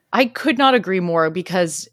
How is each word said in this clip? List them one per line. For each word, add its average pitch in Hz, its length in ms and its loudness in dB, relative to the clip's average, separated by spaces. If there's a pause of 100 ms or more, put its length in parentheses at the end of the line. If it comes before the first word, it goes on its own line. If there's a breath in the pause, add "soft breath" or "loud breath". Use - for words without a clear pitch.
(120)
I 247 140 4
could 240 320 -2
not 269 160 4
agree 190 260 0
more, 165 300 0
because 170 640 -4